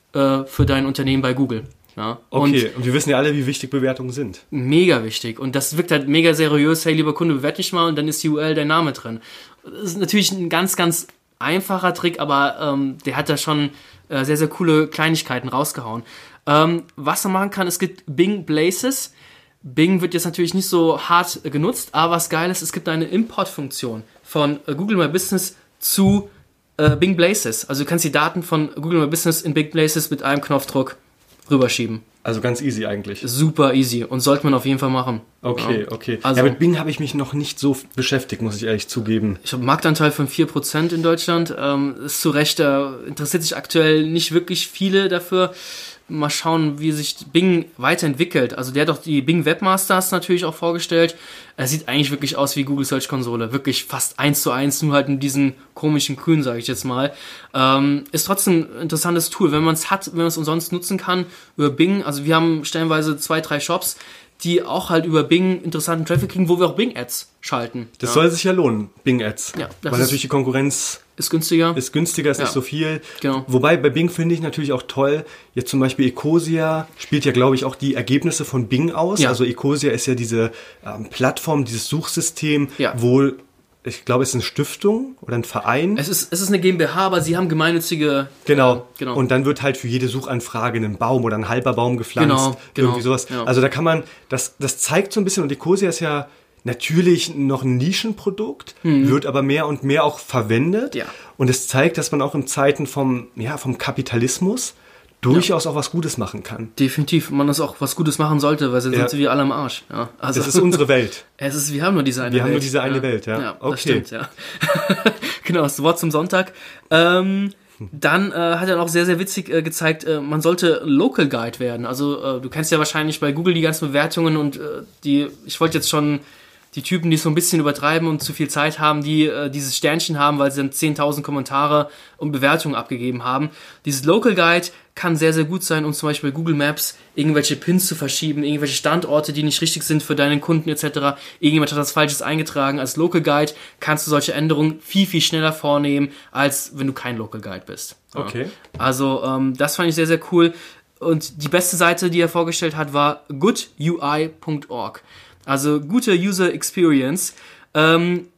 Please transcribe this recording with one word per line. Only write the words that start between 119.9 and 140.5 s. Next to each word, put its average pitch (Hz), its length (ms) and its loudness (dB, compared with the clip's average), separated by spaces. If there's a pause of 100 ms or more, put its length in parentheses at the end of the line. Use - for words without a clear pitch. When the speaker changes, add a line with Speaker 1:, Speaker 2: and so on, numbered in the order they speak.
Speaker 1:
äh, 156 160 0
man 147 200 -2
sollte 165 440 2
Local 156 440 2
Guide 117 300 -4
werden. 120 280 -4
Also, 143 360 -2 (140)
äh, 123 40 -6
du 131 80 -10
kennst 156 220 -4
ja 160 80 4
wahrscheinlich 151 400 0
bei 143 140 0
Google 170 220 2
die 170 80 2
ganzen 160 260 0
Bewertungen 156 480 2
und, 147 200 -2
äh, - 40 -12 (420)
die, 143 240 2 (200)
ich - 140 -10
wollte 165 180 2
jetzt 143 120 0
schon 147 300 0 (540)
die 139 80 -6
Typen, 170 280 -2
die 160 60 6
es 156 60 -2
so 170 60 0
ein 151 60 2
bisschen 175 260 2
übertreiben 147 480 0
und 151 140 -2
zu - 100 -6
viel 147 160 -2
Zeit 151 300 -2
haben, 151 240 0
die, 151 240 2
äh, 143 240 -2
dieses 139 260 -6
Sternchen 160 420 0
haben, 147 200 2
weil 139 120 4
sie 139 120 -8
dann 135 100 -4
zehntausend 147 500 -2
Kommentare 143 680 0 (260)
und 147 160 -4
Bewertungen 143 420 2
abgegeben 120 500 -4
haben. 139 260 0 (340)
Dieses 135 220 -2
Local 208 280 4
Guide 175 340 2 (260)
kann 170 220 0
sehr, 160 180 4
sehr 160 100 2
gut 175 180 -4
sein, 156 220 0
um 151 80 -2
zum 151 160 -4
Beispiel 143 220 -2
bei 135 40 -10
Google 165 200 0
Maps 147 420 -2 (180)
irgendwelche 147 420 2
Pins 180 300 2
zu - 80 -4
verschieben, 147 480 -2
irgendwelche 143 320 -2
Standorte, 151 600 0
die 151 80 -2
nicht 151 180 0
richtig 160 220 0
sind 151 200 2
für 151 140 -2
deinen 143 240 2
Kunden 160 300 0